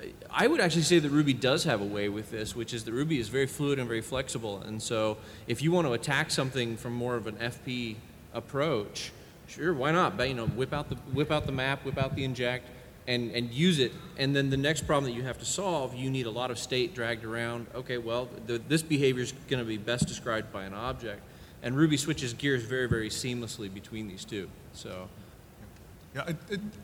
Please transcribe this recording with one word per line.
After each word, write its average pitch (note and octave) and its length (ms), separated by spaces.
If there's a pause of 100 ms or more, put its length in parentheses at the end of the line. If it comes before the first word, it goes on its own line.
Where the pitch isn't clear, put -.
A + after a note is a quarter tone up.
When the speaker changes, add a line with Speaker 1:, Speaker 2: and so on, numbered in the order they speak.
(300)
Speaker 1:
I F3 160
would D4+ 140
actually E3+ 220
say E3+ 160
that D3+ 120
Ruby C#3+ 240
does B2+ 300
have A2+ 180
a - 20
way G#2 240
with G#2+ 220
this, G#2+ 260
which A#2 160
is A2+ 120
that A2+ 80
Ruby D3 260
is G#2+ 100
very C3 180
fluid C#3+ 320
and B2 80
very A2+ 140
flexible. A2+ 600
And A2 180
so A2 380 (280)
if A#2 140
you D#3+ 120
want E3+ 160
to A#2+ 40
attack C#3+ 380
something B2 480
from A#2+ 160
more A#2+ 220
of G#2+ 100
an G#2+ 120
F A#2 280
P A#2+ 300 (360)
approach, C3 800 (340)
sure, D#3 280
why C#3 180
not? D#3 240
But, B2 120
you C3+ 60
know, A2+ 120
whip B2+ 260
out D3 160
the, B2+ 60 (180)
whip C#3+ 180
out D3+ 140
the C#3 80
map, C3+ 320
whip C3+ 140
out C3+ 160
the C#3 100
inject, B2 460 (380)
and, A#2+ 240
and A#2+ 180
use D#3 300
it. A#2 120 (240)
And C#3 200
then C#3 120
the C3+ 80
next D3+ 300
problem C#3 240
that A#2 80
you B2 60
have B2 140
to A#2 60
solve, D#3 520
you C3 120
need C3 180
a A2 40
lot B2 220
of A2+ 60
state B2+ 360
dragged A2+ 300
around. A#2 500
Okay, B2+ 240
well, A#2 300 (180)
the, A#2 120 (100)
this D#3+ 140
behavior C3+ 420
is - 80 (160)
gonna B2+ 160
be A2 140
best A#2+ 280
described A2 460
by G2 100
an F#2+ 120
object. A#2 460 (440)
And B2 120
Ruby D3+ 200
switches C#3 360
gears B2+ 300
very, B2+ 260
very A2 200
seamlessly A2+ 640
between G#2+ 320
these F#2+ 180
two. F#2+ 240 (240)
So. F#2 360 (1080)
Speaker 2:
Yeah, C3+ 140
it, E3 80 (120)
it, G3+ 120 (240)